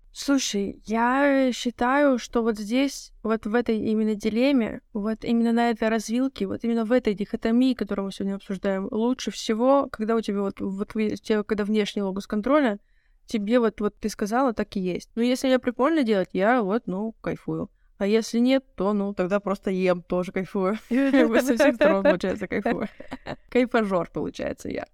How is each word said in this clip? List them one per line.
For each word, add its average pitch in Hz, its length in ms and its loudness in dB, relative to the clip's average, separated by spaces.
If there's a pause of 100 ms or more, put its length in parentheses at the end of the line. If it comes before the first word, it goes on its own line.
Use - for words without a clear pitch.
(140)
Слушай, - 720 -2
я 262 680 2
считаю, 254 680 2
что 233 260 -2
вот 220 140 0
здесь, 240 540 -2 (100)
вот 220 240 -2
в 214 80 -2
этой 233 240 0
именно 214 380 0
дилемме, 226 680 0 (120)
вот 220 320 -6
именно 233 260 2
на 233 180 2
этой 226 200 -2
развилке, 226 580 -2
вот 202 160 -8
именно 233 220 0
в 214 60 -6
этой 247 220 2
дихотомии, 226 600 0
которую 196 320 -4
мы 196 60 -8
сегодня 196 240 -4
обсуждаем, 196 560 -4
лучше 226 400 -2
всего, 262 600 0
когда 220 240 -2
у 226 60 0
тебя 202 200 -4
вот, 196 200 -6
вот 196 340 -6
вы-, 214 180 0
у - 20 -4
тебя 208 280 -2
когда 208 220 -2
внешний 208 380 -2
локус 196 240 -6
контроля, 220 520 2 (460)
тебе 220 340 0
вот, 226 220 2
вот 208 180 -2
ты 214 100 -4
сказала, 226 440 -2
так - 220 -6
и 208 40 -4
есть. 180 360 -4
Ну, 226 60 -2
если 254 260 2
мне 254 120 4
прикольно 269 440 0
делать, 208 300 0
я 220 280 2
вот, 208 240 -2
ну, 202 360 -6
кайфую. 160 480 -6 (280)
А 196 100 -2
если 220 320 0
нет, 262 260 2 (100)
то, 196 180 0
ну, 202 200 -2
тогда 190 260 0
просто 196 320 -4
ем, 180 300 2
тоже 180 300 -4
кайфую. 190 520 -2
<laughs> - 60 -18
Как 262 400 4
бы 233 120 4
со 247 140 0
всех 262 200 4
сторон, 196 280 4
получается, 196 440 0
кайфую. 220 400 -4 (300)
<laughs> - 320 -14
Кайфажор, 220 640 2
получается, - 580 -6
я. - 240 -8